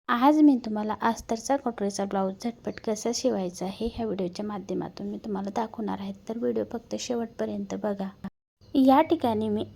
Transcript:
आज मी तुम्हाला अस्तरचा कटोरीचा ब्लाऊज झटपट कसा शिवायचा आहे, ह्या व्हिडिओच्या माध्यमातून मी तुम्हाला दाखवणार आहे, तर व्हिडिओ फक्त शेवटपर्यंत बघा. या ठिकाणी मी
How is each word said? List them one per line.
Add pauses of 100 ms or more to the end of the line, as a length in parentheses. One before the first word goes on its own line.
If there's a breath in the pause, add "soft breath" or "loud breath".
आज
मी
तुम्हाला
अस्तरचा
कटोरीचा
ब्लाऊज (100)
झटपट
कसा
शिवायचा
आहे,
ह्या
व्हिडिओच्या
माध्यमातून
मी
तुम्हाला
दाखवणार
आहे, (160)
तर
व्हिडिओ
फक्त
शेवटपर्यंत
बघा. (640)
या
ठिकाणी
मी (100)